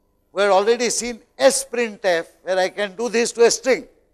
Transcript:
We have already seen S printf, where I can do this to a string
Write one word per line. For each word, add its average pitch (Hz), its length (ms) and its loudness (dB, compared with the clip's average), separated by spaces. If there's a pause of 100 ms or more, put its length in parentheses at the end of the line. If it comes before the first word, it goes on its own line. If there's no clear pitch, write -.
(320)
We 180 100 -2
have 202 100 2
already 220 380 2
seen 233 300 -6 (180)
S 262 260 2
printf, 202 640 -2 (160)
where 185 160 -2
I 185 120 0
can 196 260 -6
do 233 120 -4
this 226 240 0
to 233 120 2
a 226 60 6
string 226 360 -2 (280)